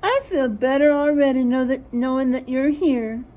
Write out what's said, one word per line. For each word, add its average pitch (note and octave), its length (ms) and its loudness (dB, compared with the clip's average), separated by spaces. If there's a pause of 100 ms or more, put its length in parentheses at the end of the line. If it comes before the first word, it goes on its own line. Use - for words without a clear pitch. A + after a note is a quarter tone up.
I A#4 260 2
feel C#4 200 0
better C4 440 2
already C#4+ 520 2
know B3+ 220 0
that, C4 260 -4
knowing B3+ 400 0
that B3+ 160 -4
you're C4 220 0
here. B3+ 540 -2 (120)